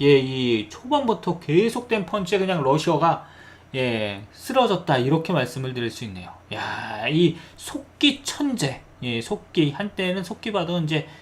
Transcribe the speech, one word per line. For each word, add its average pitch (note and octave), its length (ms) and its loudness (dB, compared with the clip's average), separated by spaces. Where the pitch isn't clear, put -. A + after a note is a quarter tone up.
예, C#3+ 160 8
이 B2+ 500 0
초반부터 B3 680 -2
계속된 A3 680 2
펀치에 G3+ 340 0
그냥 F#3 240 0
러시아가, D#3 600 2
예, A2 560 -2
쓰러졌다, G#3 640 0
이렇게 D3+ 340 2
말씀을 C3 420 -2
드릴 A#2 180 -2
수 - 120 -12
있네요. F2+ 260 -12
야, G#2+ 560 -8
이 D#3+ 280 4
속기 - 680 -2
천재, G#3 580 -2
예, A#2+ 180 -4
속기, - 500 -2
한때는 F#3+ 540 -4
속기 A3 260 -8
봐도 F3 300 -2
이제 D3+ 260 0